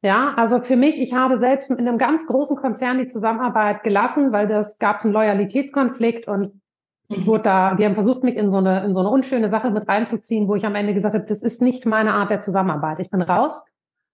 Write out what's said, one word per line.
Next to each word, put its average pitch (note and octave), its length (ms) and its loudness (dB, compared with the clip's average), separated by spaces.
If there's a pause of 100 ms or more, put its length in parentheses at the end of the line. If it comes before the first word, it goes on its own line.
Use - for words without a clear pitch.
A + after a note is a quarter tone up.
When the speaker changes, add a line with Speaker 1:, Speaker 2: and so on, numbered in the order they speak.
Speaker 1:
Ja, A3 340 2
also A#3 240 2
für B3+ 160 0
mich, C#4+ 240 2
ich B3 140 -4
habe B3+ 240 2
selbst C4+ 320 0
in B3 80 -2
einem A#3+ 200 0
ganz D4 280 0
großen C#4 300 0
Konzern B3 420 -2
die B3+ 100 -4
Zusammenarbeit A3 760 -2
gelassen, A#3+ 500 0
weil G#3 140 2
das G#3 320 -2
gab's G#3+ 260 -2
einen G#3+ 100 2
Loyalitätskonflikt A#3 1120 0
und G3+ 320 -6 (480)
ich G3+ 160 -8
Speaker 2:
Mhm. - 20 0
Speaker 1:
wurde A3 180 2
da, F#3+ 300 2
die G3+ 100 2
haben G3+ 100 2
versucht, A#3+ 280 0
mich B3 140 0
in G#3 160 0
so G3 60 2
eine, F#3+ 260 2
in G3 100 0
so F#3 60 0
eine F#3+ 100 0
unschöne B3+ 400 0
Sache A3 200 0
mit G#3 180 -2
reinzuziehen, A3 600 -2
wo G#3 60 0
ich G#3 120 -2
am G3+ 100 -4
Ende G#3 180 -2
gesagt G#3 200 0
habe, G#3+ 100 -2
„Das G#3 180 -6
ist - 200 -2
nicht B3 240 0
meine G#3+ 280 2
Art G3+ 160 0
der G3 100 0
Zusammenarbeit. E3 600 -2
Ich F#3+ 100 -8
bin F#3 120 0
raus. F3+ 420 0 (500)